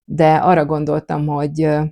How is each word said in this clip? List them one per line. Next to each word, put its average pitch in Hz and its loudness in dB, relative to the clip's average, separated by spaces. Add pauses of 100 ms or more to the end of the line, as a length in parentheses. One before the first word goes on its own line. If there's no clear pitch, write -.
de 156 2
arra 165 2
gondoltam, 151 -4
hogy, 147 -4
ö, 151 0